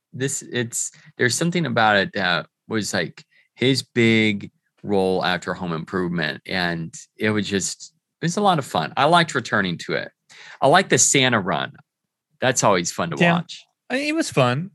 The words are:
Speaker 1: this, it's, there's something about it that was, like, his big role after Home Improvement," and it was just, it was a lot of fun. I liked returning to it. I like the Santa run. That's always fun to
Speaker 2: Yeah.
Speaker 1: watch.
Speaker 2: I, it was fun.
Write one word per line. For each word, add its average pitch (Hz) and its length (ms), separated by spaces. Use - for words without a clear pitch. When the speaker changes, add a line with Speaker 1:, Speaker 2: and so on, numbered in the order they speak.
Speaker 1:
this, 131 300
it's, - 480
there's 120 180
something 170 300
about 113 320
it 95 180
that 90 320
was, 104 240
like, 87 320
his 131 280
big 110 680
role 95 420
after 87 300
Home 87 180
Improvement," 82 760
and 85 480
it 107 140
was 107 180
just, - 440
it 156 60
was 170 100
a 214 60
lot 185 160
of 131 80
fun. - 300
I 127 80
liked 165 300
returning 98 440
to - 160
it. 55 160
I 127 60
like 180 220
the 139 100
Santa 123 420
run. 80 320
That's 127 240
always 101 280
fun 90 180
to 76 80
Speaker 2:
Yeah. 170 160
Speaker 1:
watch. - 280
Speaker 2:
I, 247 100
it 294 180
was 311 140
fun. 135 440